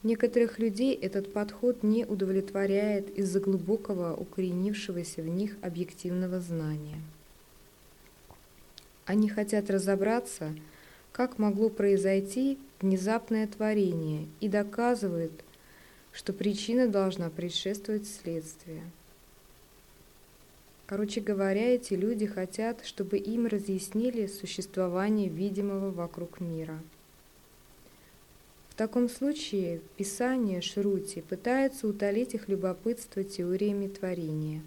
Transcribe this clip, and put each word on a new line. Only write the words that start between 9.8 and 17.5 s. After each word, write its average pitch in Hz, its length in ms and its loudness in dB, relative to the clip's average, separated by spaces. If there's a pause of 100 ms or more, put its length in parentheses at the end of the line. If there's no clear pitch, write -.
как 247 260 0
могло 214 320 4
произойти 196 880 4 (220)
внезапное 214 680 2
творение, 175 800 0 (120)
и 214 80 -2
доказывают, 202 960 0 (720)
что - 180 -6
причина 208 560 2
должна 190 420 2
предшествовать 196 760 -4